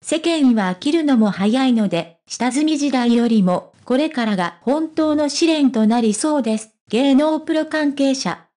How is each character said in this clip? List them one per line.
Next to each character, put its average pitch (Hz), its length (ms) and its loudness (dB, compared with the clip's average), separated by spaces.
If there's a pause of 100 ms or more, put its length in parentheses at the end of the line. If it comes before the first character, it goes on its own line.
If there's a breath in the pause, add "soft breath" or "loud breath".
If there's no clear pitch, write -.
世 311 160 -4
間 311 340 2
は 196 180 0
飽 185 60 -6
き 294 140 -4
る 330 120 0
の 277 140 2
も 214 140 2
早 214 340 0
い 254 80 2
の 220 140 0
で、 170 400 -6
下 240 240 -4
積 294 140 0
み 311 120 0
時 277 140 -2
代 240 240 2
よ 240 120 2
り 220 140 2
も 180 320 -2 (120)
こ 247 120 0
れ 302 120 0
か 247 160 -4
ら 208 100 -2
が 175 260 -6
本 311 280 -2
当 311 260 0
の 294 140 0
試 311 180 0
練 302 240 2
と 220 160 2
な 233 140 2
り 220 120 0
そ 302 240 -2
う 269 60 -2
で 220 140 -2
す。 - 160 -12 (160)
芸 269 260 2
能 302 240 2
プ 311 140 -6
ロ 311 120 0
関 302 280 -2
係 277 200 0
者。 - 320 -8 (120)